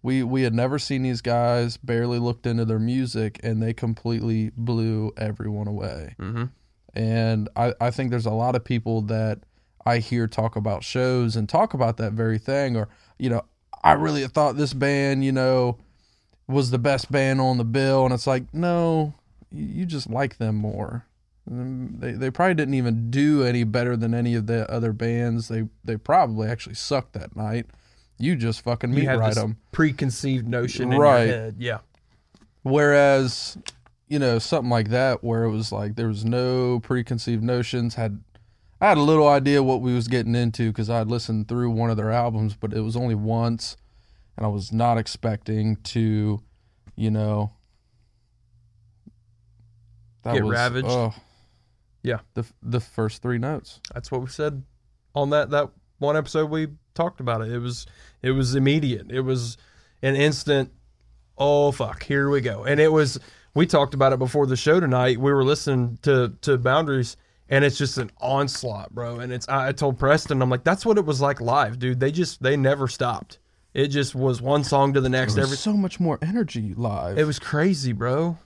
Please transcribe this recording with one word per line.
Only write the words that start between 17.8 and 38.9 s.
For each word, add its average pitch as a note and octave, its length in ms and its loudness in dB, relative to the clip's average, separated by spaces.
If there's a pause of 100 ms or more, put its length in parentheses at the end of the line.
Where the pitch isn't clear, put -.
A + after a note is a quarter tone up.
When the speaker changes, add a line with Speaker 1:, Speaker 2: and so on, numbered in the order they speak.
Speaker 1:
And B2+ 80 2
it's A#2+ 140 -4
like, C3 260 0
no, E3 600 0 (360)
y-, - 80 -14
you D3+ 280 -6
just C#3+ 240 -8
like B2+ 260 -2
them A2 200 -2
more. G#2 500 -6 (400)
And B2+ 520 -10
they, B2 140 -8
they B2+ 180 -4
probably F3+ 240 2
didn't C#3 200 0
even A#2 360 0
do C#3+ 320 4
any B2 220 2
better A#2+ 320 0
than A2+ 160 0
any A#2+ 220 0
of A2 140 0
the A#2 220 -2
other A2+ 220 -2
bands. A#2 560 -2
They, A2+ 160 -4 (180)
they A2+ 140 -6
probably A2+ 520 2
actually A#2 260 -8
sucked - 400 -4
that - 200 -12
night. A2 320 -6 (500)
You D3 200 0
just A2+ 260 -2
fucking A#2+ 280 -4
Speaker 2:
You B2 100 2
Speaker 1:
meat - 60 2
Speaker 2:
had C3 120 0
Speaker 1:
right A2 160 2
Speaker 2:
this A2 80 0
Speaker 1:
'em. A2 140 -4 (160)
Speaker 2:
preconceived C3+ 720 0
notion B2 460 -2
in C3+ 80 4
Speaker 1:
Right. C3 260 8
Speaker 2:
your A#2 100 2
head. A2 220 -8
Yeah. A#2 200 -6 (840)
Speaker 1:
Whereas, C#3 960 4 (500)
you D3 120 0
know, A#2+ 180 2
something B2 320 -2
like A2 200 2
that B2+ 340 2
where A#2 180 0
it A2+ 80 2
was G#2+ 220 -4
like G#2 240 -4
there A#2 100 -2
was G#2+ 180 -2
no B2 540 0
preconceived A#2 640 -2
notions, A#2+ 540 -2
had, G#2+ 240 -4 (600)
I G3 80 4
had F3 100 6